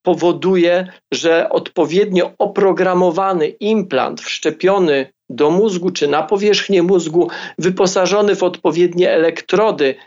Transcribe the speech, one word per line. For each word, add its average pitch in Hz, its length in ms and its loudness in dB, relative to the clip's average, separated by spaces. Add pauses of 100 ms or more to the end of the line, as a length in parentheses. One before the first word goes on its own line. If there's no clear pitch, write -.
powoduje, 175 880 0 (260)
że 165 360 0
odpowiednio 180 880 0
oprogramowany 185 1080 0
implant 185 720 -2
wszczepiony 175 920 -2 (160)
do 143 200 0
mózgu 185 420 0
czy 147 160 -2
na 147 160 0
powierzchnię 196 600 0
mózgu, 170 460 0 (280)
wyposażony 185 800 0
w - 80 -4
odpowiednie 175 680 0
elektrody, 160 840 0 (120)